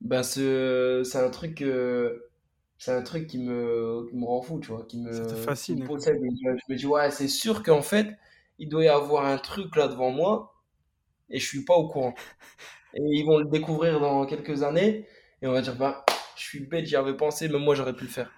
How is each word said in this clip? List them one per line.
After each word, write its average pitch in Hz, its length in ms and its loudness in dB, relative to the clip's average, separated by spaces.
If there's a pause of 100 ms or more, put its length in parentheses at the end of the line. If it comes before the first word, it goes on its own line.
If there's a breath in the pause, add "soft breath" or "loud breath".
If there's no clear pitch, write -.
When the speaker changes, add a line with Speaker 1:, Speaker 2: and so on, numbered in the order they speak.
Speaker 1:
Ben, 127 220 0
c'est, 127 840 0
c'est 127 140 -4
un 127 120 2
truc, 160 320 -10
euh, 123 680 -2 (480)
c'est - 140 -4
un 123 100 0
truc 160 240 -6
qui 127 120 -8
me, 117 720 -2
qui 127 60 -8
me 120 100 -4
rend 127 160 0
fou, 160 180 -8
tu - 80 -12
vois, 113 180 -10
qui 120 140 -12
me, 117 100 -8
Speaker 2:
Ça 113 140 -6
te 113 100 -6 (320)
Speaker 1:
qui 170 100 -4
me 135 60 -4
Speaker 2:
fascine, 127 60 -8
quoi. 147 160 -6
Speaker 1:
possède. 151 180 4
Et 127 80 -2
je 127 420 -4
me 131 40 -2
dis, « 123 120 -4
Ouais, 147 220 4
c'est 139 180 -2
sûr 214 340 -2
qu'en 151 200 6
fait, 208 340 0 (420 soft breath)
il 156 100 -10
doit 156 160 4
y 160 40 10
avoir 143 380 4
un 135 120 2
truc 180 380 -8
là 143 120 6
devant 127 220 0
moi 185 440 0 (760)
et 135 100 -4
je - 60 -2
suis 139 180 -6
pas 180 120 6
au 160 120 4
courant. » 131 260 -2 (800 loud breath)
Et - 80 -6
ils 147 240 2
vont 156 120 8
le 147 80 0
découvrir 156 540 2
dans 139 260 2
quelques 147 380 -4
années 196 420 2 (360 loud breath)
et 131 60 -2
on 127 40 0
va 131 100 2
dire, « 127 160 -6
Bah, 135 260 0 (320)
je - 80 -12
suis 143 160 -12
bête, 160 260 -4
j'y 147 100 0
avais 135 200 0
pensé, 151 320 -2
même 143 160 0
moi, 147 120 6
j'aurais 127 200 -2
pu - 80 -12
le 123 60 -10
faire. » - 280 -6